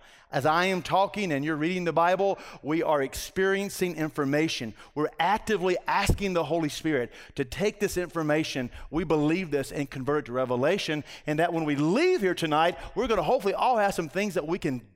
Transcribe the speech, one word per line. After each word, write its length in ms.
As 160
I 200
am 160
talking 500
and 140
you're 100
reading 300
the 80
Bible, 440
we 220
are 180
experiencing 960
information. 800
We're 140
actively 560
asking 460
the 100
Holy 240
Spirit 460
to 100
take 340
this 160
information, 720
we 140
believe 460
this, 200
and 180
convert 360
it 0
to 80
revelation, 720
and 120
that 140
when 100
we 140
leave 420
here 160
tonight, 420
we're 140
gonna 160
hopefully 300
all 240
have 160
some 160
things 240
that 120
we 140
can 220